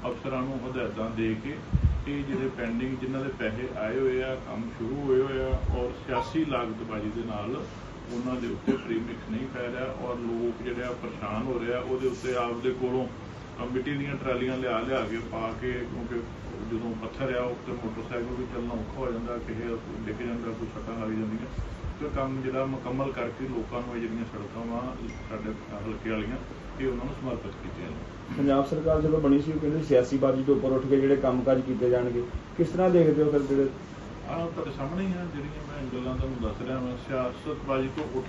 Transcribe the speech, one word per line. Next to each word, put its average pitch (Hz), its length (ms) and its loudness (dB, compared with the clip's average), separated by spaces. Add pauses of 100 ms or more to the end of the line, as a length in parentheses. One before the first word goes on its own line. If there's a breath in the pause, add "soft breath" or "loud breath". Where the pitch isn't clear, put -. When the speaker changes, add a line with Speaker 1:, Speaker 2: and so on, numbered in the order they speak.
Speaker 1:
ਅਫਸਰਾਂ 131 340 -2
ਨੂੰ 131 260 -2
ਹਦਾਇਤਾਂ 113 420 -2
ਦੇ 110 340 2
ਕੇ 143 120 -4 (520)
ਇਹ 143 160 0
ਜਿਹੜੇ 135 340 0
ਪੈਂਡਿੰਗ, 123 400 0
ਜਿਨ੍ਹਾਂ 131 260 -2
ਦੇ 139 60 -4 (100)
ਪੈਸੇ 113 280 -2 (100)
ਆਏ 113 220 0
ਹੋਏ 131 240 4
ਆ, 131 120 -2
ਕੰਮ 113 260 -6 (160)
ਸ਼ੁਰੂ 131 280 -2
ਹੋਏ 131 160 6
ਹੋਏ 135 220 2
ਆ, 131 180 2 (140)
ਔਰ 123 160 0 (160)
ਸਿਆਸੀ 127 380 2
ਲਾਗਤਬਾਜ਼ੀ 113 640 -2
ਦੇ 117 160 -2
ਨਾਲ 113 360 -4 (520)
ਉਹਨਾਂ 127 220 -2
ਦੇ 117 120 -2
ਉੱਤੇ 113 240 0
ਪ੍ਰੇਮਿਕ 117 460 0 (140)
ਨਹੀਂ 123 220 -2
ਪੈ 123 80 -4
ਰਿਹਾ 123 240 -4
ਔਰ 123 300 -4
ਲੋਕ 117 480 0
ਜਿਹੜੇ 120 200 -2
ਆ 123 80 -2
ਪਰੇਸ਼ਾਨ 110 520 -4
ਹੋ 127 160 0
ਰਹੇ 117 140 -2
ਆ। 123 60 0
ਉਹਦੇ 127 280 0
ਉੱਤੇ 123 280 0
ਆਪਦੇ 120 360 0
ਕੋਲੋਂ, 127 360 2
ਅ, - 640 -8
ਮਿੱਟੀ 131 200 0
ਦੀਆਂ 139 220 -2
ਟਰਾਲੀਆਂ 127 420 0
ਲਿਆ 123 220 0
ਲਿਆ 127 220 2
ਕੇ 110 180 -2 (120)
ਪਾ 113 300 -2
ਕੇ, 127 100 -2
ਕਿਉਂਕਿ 120 440 -4 (600)
ਜਦੋਂ 113 320 -2
ਪੱਥਰ 131 280 -2
ਆ 123 80 2
ਉਹ 123 120 -2
ਤੇ - 160 -8
ਮੋਟਰਸਾਈਕਲ 117 640 -4
ਵੀ 123 100 -4
ਚੱਲਣਾ 120 280 -4
ਔਖਾ 110 240 -4
ਹੋ 131 140 -2
ਜਾਂਦਾ, 117 260 -4
ਕਿਸੇ 113 400 -4 (280)
ਡਿੱਗ 107 100 -4
ਜਾਂਦਾ, 117 360 -4
ਕੋਈ 110 240 -6
ਸੱਟਾਂ 113 200 -6
ਲੱਗ 110 140 -4
ਜਾਂਦੀਆਂ। 110 360 -2 (560)
ਤੇ 147 140 -2
ਕੰਮ 135 260 0
ਜਿਹੜਾ 131 240 0
ਮੁਕੰਮਲ 135 460 -2
ਕਰਕੇ 127 360 -4
ਲੋਕਾਂ 120 340 -2
ਨੂੰ 123 140 -6
ਇਹ 117 60 -2
ਜਿਹੜੀਆਂ 113 240 -2
ਸੜਕਾਂ 104 400 -6
ਵਾ 117 300 -4 (340)
ਸਾਡੇ 107 200 -4 (380)
ਹਲਕੇ 110 220 -4
ਵਾਲੀਆਂ, 110 280 -2 (420)
ਇਹ 131 80 2
ਉਹਨਾਂ 123 180 0
ਨੂੰ 135 160 -4
ਸਮਰਪਿਤ 117 300 -4
ਕੀਤੀਆਂ - 380 -8
ਨੇ। - 60 -6 (420)
Speaker 2:
ਪੰਜਾਬ 139 300 6
ਸਰਕਾਰ 156 340 4
ਜਦੋਂ 156 200 6
ਬਣੀ 143 200 8
ਸੀ, 156 100 0
ਉਹ 151 80 2
ਕਹਿੰਦੇ 151 240 2
ਸਿਆਸੀ 135 340 6
ਬਾਜੀ 135 260 4
ਤੋਂ 139 120 8
ਉੱਪਰ 131 160 2
ਉੱਠ 131 140 4
ਕੇ 135 160 6
ਜਿਹੜੇ 139 140 8
ਕੰਮਕਾਜ 127 460 4
ਕੀਤੇ 123 280 2
ਜਾਣਗੇ, 123 340 4 (340)
ਕਿਸ 170 120 4
ਤਰ੍ਹਾਂ 185 200 6
ਦੇਖਦੇ 156 340 8
ਹੋ 147 80 4
ਫਿਰ 143 100 6
ਜਿਹੜੇ 135 280 4 (600)
Speaker 1:
ਆਹ 165 180 0
ਤੁਹਾਡੇ 156 300 -4
ਸਾਹਮਣੇ 170 280 -2
ਹੀ 185 60 2
ਆ, 180 140 -2 (100)
ਜਿਹੜੀਆਂ 147 320 -6
ਮੈਂ 139 260 -6
ਗੱਲਾਂ 127 240 -2
ਤੁਹਾਨੂੰ 131 240 0
ਦੱਸ 113 260 -2
ਰਿਹਾ, 127 120 -2
ਮੈਂ 127 180 -2 (100)
ਸਿਆਸਤਬਾਜ਼ੀ 131 880 0
ਤੋਂ 156 60 0 (120)
ਉੱਠ 131 140 -2